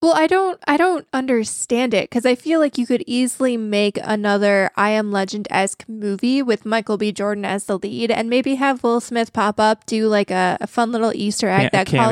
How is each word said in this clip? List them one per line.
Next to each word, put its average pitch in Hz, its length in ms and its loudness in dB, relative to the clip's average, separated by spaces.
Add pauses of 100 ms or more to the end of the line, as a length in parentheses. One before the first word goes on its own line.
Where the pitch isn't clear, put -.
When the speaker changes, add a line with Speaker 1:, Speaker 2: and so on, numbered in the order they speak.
Speaker 1:
Well, 330 120 4
I 311 120 2
don't, 370 400 0
I 285 100 2
don't 339 360 0
understand 247 840 -2
it - 160 0
'cause 240 160 0
I 247 80 4
feel 320 260 0
like 294 160 0
you 240 100 -2
could 240 200 0
easily 247 500 0
make 208 460 0
another 202 760 2
I 208 140 2
Am 214 200 0
Legend-esque 196 760 -2
movie 220 540 -2
with 226 240 -2
Michael 214 320 -2
B. 214 140 -2
Jordan 202 320 -4
as 196 200 -4
the 196 140 -4
lead 226 320 -4
and 226 180 -2
maybe 262 280 0
have 269 260 0
Will 233 180 2
Smith 233 320 -4
pop 208 260 0
up, 214 280 2
do, 220 220 0
like, 202 220 2
a, 185 300 0
a 202 60 -8
fun 233 260 -2
little 226 220 0
Easter 208 340 -2
egg 190 140 2
Speaker 2:
Ca-, - 40 2
a - 40 -2
Speaker 1:
that 190 160 0
calls 226 260 2